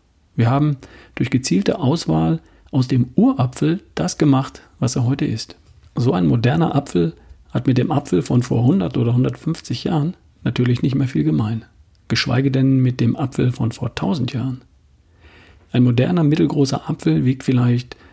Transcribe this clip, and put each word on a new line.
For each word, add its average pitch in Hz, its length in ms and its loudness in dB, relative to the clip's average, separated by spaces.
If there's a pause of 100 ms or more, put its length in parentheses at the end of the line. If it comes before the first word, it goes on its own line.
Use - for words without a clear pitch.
(360)
Wir 117 140 2
haben 143 260 2 (400)
durch 127 140 -2
gezielte 170 500 0
Auswahl 160 640 0 (300)
aus 127 180 0
dem 123 260 2
Urapfel 185 680 0 (140)
das 165 220 -4
gemacht, 135 440 0 (180)
was 123 180 -2
er 120 80 0
heute 135 180 -2
ist. - 320 -6 (400)
So 127 160 0
ein 175 160 0
moderner 135 480 2
Apfel 165 380 0 (380)
hat - 160 -4
mit 123 100 2
dem 123 120 2
Apfel 165 320 0
von 123 220 0
vor 120 220 0
hundert 175 320 2
oder 117 160 2
hundertfünfzig 127 720 -4
Jahren 165 320 -2 (280)
natürlich 123 360 0
nicht 139 140 0
mehr 139 120 0
viel 147 160 -2
gemein, 117 400 -2 (460)
geschweige 127 420 0
denn 135 280 2
mit 127 200 0
dem 120 160 2
Apfel 135 380 -2
von 113 180 -2
vor - 240 -10
tausend 156 380 -4
Jahren. 127 260 -6 (1120)
Ein 123 140 4
moderner 131 400 2
mittelgroßer 147 640 0
Apfel 156 340 0
wiegt 127 200 0
vielleicht 123 520 0 (180)